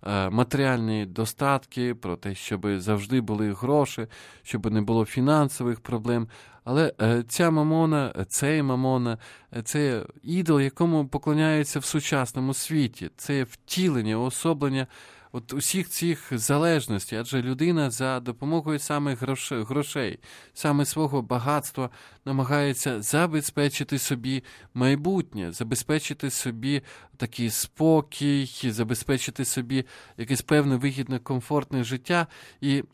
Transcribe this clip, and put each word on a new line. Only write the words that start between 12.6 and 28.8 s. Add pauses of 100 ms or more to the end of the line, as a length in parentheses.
Це
втілення,
уособлення (460)
от
усіх
цих (100)
залежностей,
адже
людина
за
допомогою
саме
грош-,
грошей, (340)
саме
свого
багатства (340)
намагається
забезпечити
собі (300)
майбутнє,
забезпечити
собі (340)
такий
спокій, (140)
забезпечити